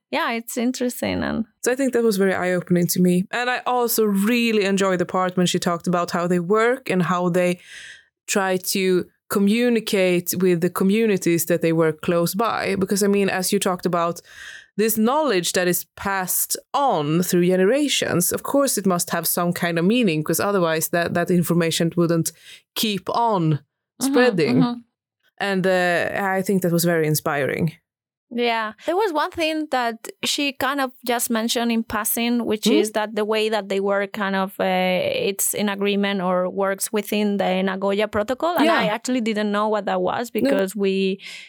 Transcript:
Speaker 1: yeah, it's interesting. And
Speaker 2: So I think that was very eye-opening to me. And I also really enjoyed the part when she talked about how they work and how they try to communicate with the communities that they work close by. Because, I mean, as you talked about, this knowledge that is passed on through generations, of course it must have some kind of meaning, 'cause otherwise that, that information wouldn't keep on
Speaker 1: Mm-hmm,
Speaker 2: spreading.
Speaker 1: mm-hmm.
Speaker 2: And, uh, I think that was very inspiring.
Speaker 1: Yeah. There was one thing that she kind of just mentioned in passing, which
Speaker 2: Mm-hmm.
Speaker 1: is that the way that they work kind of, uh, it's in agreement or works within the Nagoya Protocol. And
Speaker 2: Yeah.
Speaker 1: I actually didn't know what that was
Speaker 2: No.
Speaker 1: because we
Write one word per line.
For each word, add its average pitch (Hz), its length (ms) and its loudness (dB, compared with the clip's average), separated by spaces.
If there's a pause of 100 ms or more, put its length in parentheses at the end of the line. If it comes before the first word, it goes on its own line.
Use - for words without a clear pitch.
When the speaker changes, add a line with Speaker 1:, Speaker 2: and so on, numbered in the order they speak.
(100)
Speaker 1:
yeah, 302 280 -2
it's - 180 -10
interesting. 247 680 -2
And 73 200 -2 (200)
Speaker 2:
So 233 80 2
I - 20 0
think 262 180 0
that 233 120 2
was 220 120 2
very 190 180 2
eye-opening 180 600 0
to 180 80 2
me. 180 300 4
And 247 180 -2
I 247 160 -2
also 240 380 2
really 214 600 2
enjoyed 190 360 2
the 175 60 0 (120)
part 180 180 0
when 180 100 2
she 180 120 0
talked 175 300 -2
about 175 240 0
how 175 160 0
they 180 100 2
work 220 540 2
and 185 100 2
how 180 260 0
they 180 300 2 (680)
try 190 300 0 (180)
to 185 300 2 (240)
communicate 208 1120 2
with 180 200 4
the 175 100 0
communities 190 760 2
that 170 160 0
they 165 100 2
work 160 280 0
close 170 340 0
by. 196 420 -2
Because, 190 260 -2
I 202 60 2
mean, 202 200 2
as - 240 -2
you 202 60 2
talked 190 280 -2
about, 170 340 -2 (560)
this 220 200 0
knowledge 220 560 2
that 180 160 2
is 180 160 -2 (120)
passed 190 600 -4 (160)
on 175 500 2
through 175 240 2
generations, 185 840 2
of - 100 -6
course 277 360 0
it 196 80 -2
must 175 240 0
have 170 160 -2
some 175 260 0
kind 170 260 -2
of 165 60 2
meaning, 190 380 2
'cause 160 180 -2
otherwise 170 500 0
that, 170 240 0
that 175 160 0
information 170 680 2
wouldn't 165 360 2 (420)
keep 208 360 -4
on 220 320 2 (100)
Speaker 1:
Mm-hmm, - 600 -6
Speaker 2:
spreading. 240 500 4
Speaker 1:
mm-hmm. 240 180 0 (580)
Speaker 2:
And, 190 280 -2
uh, 185 720 0
I 190 40 0
think 190 200 0
that 170 100 2
was 170 120 2
very 170 220 2
inspiring. 151 640 -2 (600)
Speaker 1:
Yeah. 226 420 -2 (120)
There 320 80 0
was 392 180 0
one 302 200 -2
thing 311 400 -2
that 233 360 -4 (160)
she 285 280 -2
kind 277 280 -2
of 254 120 -4 (120)
just 240 260 -2
mentioned 233 420 0
in 226 100 0
passing, 233 640 -2
which 214 200 -2
Speaker 2:
Mm-hmm. 220 140 4
Speaker 1:
is 214 120 0
that 214 240 -4
the 214 80 0
way 220 260 0
that 202 180 -2
they 196 120 -2
work 196 320 -2
kind 196 240 -2
of, 190 140 -2 (100)
uh, 190 40 0 (640)
it's - 220 -4
in 208 160 -2
agreement 202 540 0
or 185 260 0
works 190 440 -4
within 208 460 -2
the 185 240 0
Nagoya 196 440 -2
Protocol. 254 500 -2
And 294 100 4
Speaker 2:
Yeah. 330 180 2
Speaker 1:
I - 20 0
actually 233 340 -2
didn't 214 300 -2
know 208 180 0
what 214 180 -2
that 190 140 0
was 233 320 -4
Speaker 2:
No. 220 80 -2
Speaker 1:
because 254 360 0
we 190 420 0 (300)